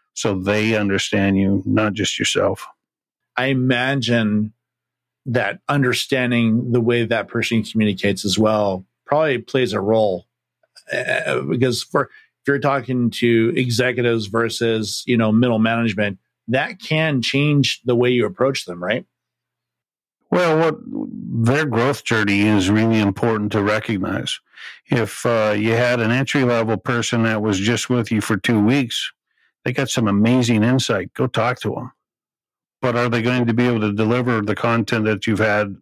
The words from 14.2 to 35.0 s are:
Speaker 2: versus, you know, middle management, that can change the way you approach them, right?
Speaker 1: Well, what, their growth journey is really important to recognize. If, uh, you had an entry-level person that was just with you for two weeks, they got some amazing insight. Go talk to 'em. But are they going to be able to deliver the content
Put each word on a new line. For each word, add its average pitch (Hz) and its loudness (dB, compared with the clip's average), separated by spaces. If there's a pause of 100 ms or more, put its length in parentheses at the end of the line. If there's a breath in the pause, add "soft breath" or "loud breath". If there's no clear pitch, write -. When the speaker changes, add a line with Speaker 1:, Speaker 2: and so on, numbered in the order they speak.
Speaker 2:
versus, 110 -2
you 131 2
know, 110 2
middle 117 4
management, 110 0 (300)
that 131 -2
can 156 0
change 143 0
the 123 2
way 123 4
you 123 2
approach 127 -2
them, 87 -12
right? 101 -4 (1300)
Speaker 1:
Well, 170 2
what, 160 0
their 52 -2
growth 127 0
journey 101 2
is 104 4
really 110 4
important 104 0
to 107 0
recognize. 107 -2 (480 loud breath)
If, 117 -2
uh, 110 2
you 110 0
had 120 2
an 113 2
entry-level 120 0
person 117 -2
that 110 0
was 107 0
just 110 0
with 120 0
you 110 0
for 110 0
two 107 2
weeks, 123 0 (520)
they 127 -2
got 127 -2
some 117 0
amazing 113 2
insight. 113 0
Go 131 -2
talk 123 -2
to 196 -4
'em. 120 -10 (880)
But 123 0
are 120 0
they 117 0
going 123 0
to 117 2
be 120 2
able 120 2
to 107 0
deliver 113 0
the 104 -2
content 117 0